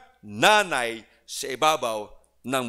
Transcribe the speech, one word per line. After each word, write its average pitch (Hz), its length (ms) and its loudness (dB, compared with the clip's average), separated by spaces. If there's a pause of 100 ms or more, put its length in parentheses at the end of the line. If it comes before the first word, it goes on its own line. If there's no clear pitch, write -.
(240)
Nanay 123 840 2 (180)
sa - 280 -8
ibabaw 120 580 0 (320)
ng 127 280 -2